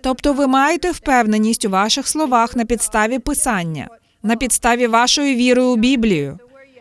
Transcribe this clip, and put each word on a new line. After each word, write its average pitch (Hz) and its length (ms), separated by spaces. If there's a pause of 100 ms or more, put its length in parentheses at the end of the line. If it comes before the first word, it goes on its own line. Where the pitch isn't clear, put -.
Тобто 262 320
ви 269 140
маєте 285 440
впевненість 226 720
у 202 40
ваших 214 380
словах 247 480
на 233 100
підставі 226 540
Писання, 180 680 (360)
на 220 120
підставі 240 520
вашої 247 480
віри 247 260
у 254 140
Біблію. 214 640 (420)